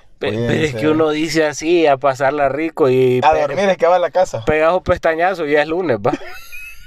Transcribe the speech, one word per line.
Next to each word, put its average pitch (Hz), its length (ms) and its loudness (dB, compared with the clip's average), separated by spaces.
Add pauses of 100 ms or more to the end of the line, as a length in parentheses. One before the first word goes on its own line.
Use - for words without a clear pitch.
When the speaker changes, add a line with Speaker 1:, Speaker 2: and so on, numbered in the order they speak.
(180)
Speaker 1:
Pe-, 143 140 -4
pero 117 80 -4
es 120 100 -2
Speaker 2:
Cuídense. 156 280 -2
Speaker 1:
que 151 100 0
uno 156 220 2
dice 156 360 0
así, 160 400 0
a 139 100 4
pasarla 139 540 0
rico 151 400 0
y 127 340 2
Speaker 2:
A 156 80 6
Speaker 1:
pe-, 156 80 2
Speaker 2:
dormir 180 300 0
es 180 80 0
que 165 80 2
va 180 100 6
a 180 40 2
la 165 100 -2
casa. 175 340 -2
Speaker 1:
pegas 160 300 0
un 185 80 -2
pestañazo 165 640 -2
y 143 60 -2
ya 147 100 4
es 151 60 -4
lunes, 160 300 -2
¿va? 107 140 -2
Speaker 2:
<laughs> - 100 -6 (640)